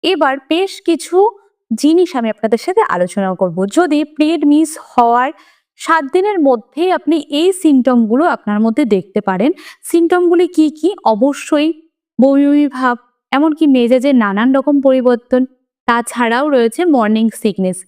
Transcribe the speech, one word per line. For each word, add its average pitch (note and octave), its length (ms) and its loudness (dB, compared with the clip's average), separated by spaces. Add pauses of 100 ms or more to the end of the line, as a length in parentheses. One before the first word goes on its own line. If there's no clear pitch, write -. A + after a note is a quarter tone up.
এবার D4+ 340 0 (120)
বেশ F#4 360 -4
কিছু E4+ 320 -2 (540)
জিনিস D#4+ 440 0
আমি A#3 140 -2
আপনাদের A3 280 -2
সাথে F#4+ 320 -2
আলোচনা F#3 460 -2
করব। F3+ 300 -4
যদি D4+ 380 0
পিরিয়ড D4+ 420 -2
মিস D4+ 360 2
হওয়ার A#3+ 500 0 (480)
সাত D#4+ 240 -2 (100)
দিনের F#4+ 260 0
মধ্যেই C#4 520 0
আপনি D#4+ 240 -2 (140)
এই E4 240 0
সিমটমগুলো B3+ 720 2
আপনার G#3 340 -2
মধ্যে A3+ 260 0
দেখতে G3+ 360 -2
পারেন, G3 300 -2 (320)
সিমটমগুলি F4 640 0
কি D#4 220 0
কি? D#4 200 -4 (160)
অবশ্যই C#4+ 640 0 (520)
বমি C#4 260 4
বমি D4 200 2
ভাব, B3+ 280 -2 (360)
এমনকি D4+ 360 0
মেজাজে B3+ 460 2
নানান G#3+ 400 2
রকম C#4 280 0
পরিবর্তন, B3+ 640 0 (420)
তাছাড়াও A#3+ 600 -2
রয়েছে B3+ 360 0
মর্নিং A3 440 2 (120)
সিকনেস। F#3 360 -2 (100)